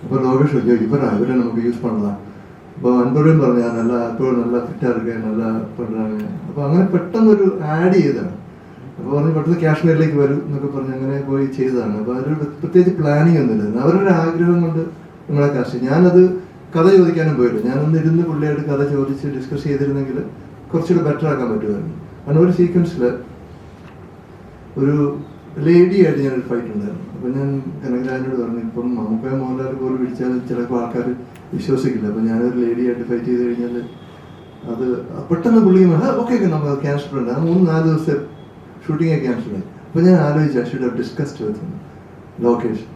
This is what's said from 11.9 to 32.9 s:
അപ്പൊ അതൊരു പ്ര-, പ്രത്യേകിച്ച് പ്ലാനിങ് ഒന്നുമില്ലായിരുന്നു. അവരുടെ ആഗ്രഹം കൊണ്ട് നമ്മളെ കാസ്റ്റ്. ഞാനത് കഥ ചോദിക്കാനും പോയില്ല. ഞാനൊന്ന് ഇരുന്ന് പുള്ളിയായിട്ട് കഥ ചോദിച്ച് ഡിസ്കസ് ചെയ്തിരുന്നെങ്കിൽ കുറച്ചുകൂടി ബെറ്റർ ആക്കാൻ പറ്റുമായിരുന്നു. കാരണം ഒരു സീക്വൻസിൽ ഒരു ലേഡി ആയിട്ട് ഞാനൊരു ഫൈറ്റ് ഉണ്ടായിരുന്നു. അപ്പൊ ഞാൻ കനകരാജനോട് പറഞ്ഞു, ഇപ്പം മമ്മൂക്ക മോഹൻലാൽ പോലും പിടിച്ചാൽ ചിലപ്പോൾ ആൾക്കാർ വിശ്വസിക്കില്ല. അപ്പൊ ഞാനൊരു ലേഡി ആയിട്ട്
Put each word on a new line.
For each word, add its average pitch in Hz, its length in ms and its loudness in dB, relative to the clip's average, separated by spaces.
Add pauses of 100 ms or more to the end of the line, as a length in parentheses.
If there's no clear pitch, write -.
അപ്പൊ 113 160 -4
അതൊരു 135 200 -2
പ്ര-, 147 300 -6
പ്രത്യേകിച്ച് 180 380 4
പ്ലാനിങ് 151 360 4
ഒന്നുമില്ലായിരുന്നു. 110 460 0
അവരുടെ 190 280 2
ആഗ്രഹം 170 500 2
കൊണ്ട് 160 180 -2 (500)
നമ്മളെ 143 180 2
കാസ്റ്റ്. 123 360 -2
ഞാനത് 180 580 6 (340)
കഥ 185 200 6
ചോദിക്കാനും 165 420 4
പോയില്ല. 117 240 0
ഞാനൊന്ന് 147 380 0
ഇരുന്ന് 165 240 2
പുള്ളിയായിട്ട് 151 400 -2
കഥ 143 280 -2
ചോദിച്ച് 139 360 -4
ഡിസ്കസ് 135 360 -8
ചെയ്തിരുന്നെങ്കിൽ 139 600 -4 (500)
കുറച്ചുകൂടി 165 320 0
ബെറ്റർ 147 220 0
ആക്കാൻ 127 240 -2
പറ്റുമായിരുന്നു. 101 420 -4 (340)
കാരണം 151 140 4
ഒരു 180 100 6
സീക്വൻസിൽ 165 640 2 (1600)
ഒരു 143 420 0 (380)
ലേഡി 175 460 6
ആയിട്ട് 143 160 2
ഞാനൊരു 131 220 -2
ഫൈറ്റ് 117 240 -4
ഉണ്ടായിരുന്നു. 104 480 -8
അപ്പൊ 123 160 -8
ഞാൻ 139 340 -4 (220)
കനകരാജനോട് 127 560 -4
പറഞ്ഞു, 117 180 -4
ഇപ്പം 120 360 -6
മമ്മൂക്ക 113 400 -4
മോഹൻലാൽ 131 380 -4
പോലും 127 240 -4
പിടിച്ചാൽ 123 520 -4
ചിലപ്പോൾ 120 340 -4
ആൾക്കാർ 120 320 -4 (380)
വിശ്വസിക്കില്ല. 127 540 -2
അപ്പൊ 107 140 -4
ഞാനൊരു 117 360 0
ലേഡി 120 280 0
ആയിട്ട് 117 180 -2